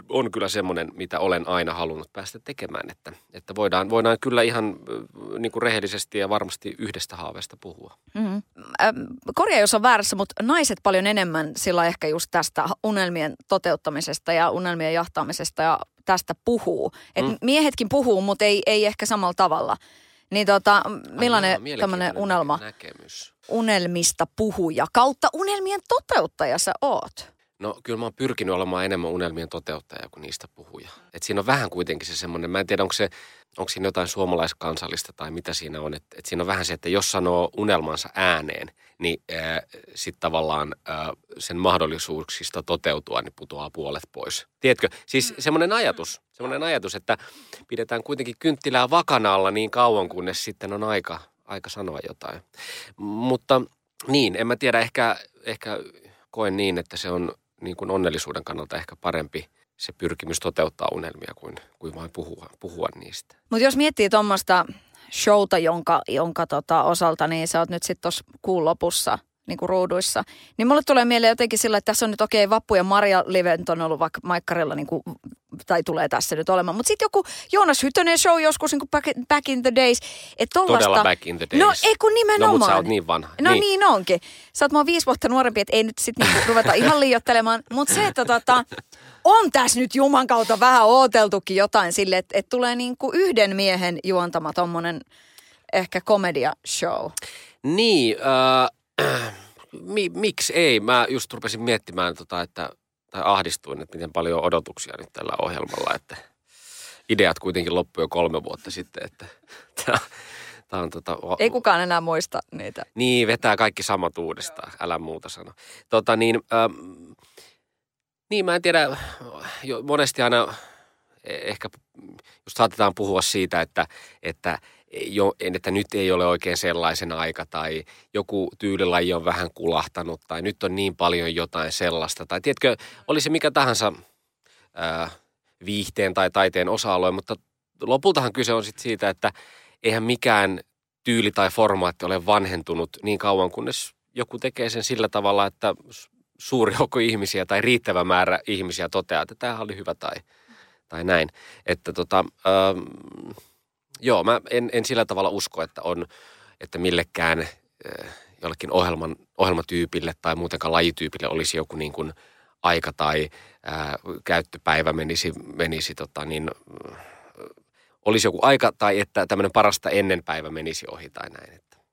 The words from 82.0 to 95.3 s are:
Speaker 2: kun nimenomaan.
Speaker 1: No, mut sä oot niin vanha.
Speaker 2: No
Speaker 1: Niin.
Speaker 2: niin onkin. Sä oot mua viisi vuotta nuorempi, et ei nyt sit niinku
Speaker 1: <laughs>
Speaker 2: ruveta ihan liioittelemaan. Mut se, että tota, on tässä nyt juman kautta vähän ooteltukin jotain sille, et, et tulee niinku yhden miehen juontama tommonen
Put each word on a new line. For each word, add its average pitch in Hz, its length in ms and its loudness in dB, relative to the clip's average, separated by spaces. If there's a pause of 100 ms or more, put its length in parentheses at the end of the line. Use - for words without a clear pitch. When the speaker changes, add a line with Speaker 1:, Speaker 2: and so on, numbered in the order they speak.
Speaker 2:
kun 440 140 6
nimenomaan. 427 380 6
Speaker 1:
No, 339 60 6
mut 240 100 6
sä - 80 6
oot - 100 2
niin 87 200 0
vanha. 82 240 -2 (100)
Speaker 2:
No 320 100 6
Speaker 1:
Niin. 381 100 6
Speaker 2:
niin 403 240 2
onkin. 190 360 4 (320)
Sä - 120 0
oot 277 80 2
mua 294 140 6
viisi 339 200 0
vuotta 262 220 0
nuorempi, 240 320 2
et 202 120 -2
ei 220 120 4
nyt 220 160 -6
sit 233 180 -4
niinku 196 260 4
Speaker 1:
<laughs> - 40 -2
Speaker 2:
ruveta 226 240 6
ihan 285 280 4
liioittelemaan. 226 640 4 (100)
Mut 277 160 0
se, 415 180 2
että 269 180 0
tota, 247 400 4 (600)
on 392 280 8
tässä 247 280 4
nyt 254 140 -2
juman 269 320 6
kautta 226 340 4
vähän 247 260 10
ooteltukin 214 680 6
jotain 196 360 4
sille, 190 260 2
et, 185 140 -2
et 196 160 0
tulee 247 280 0
niinku 247 380 -4
yhden 233 420 4
miehen 185 480 0
juontama 170 480 0
tommonen 170 480 -2 (720)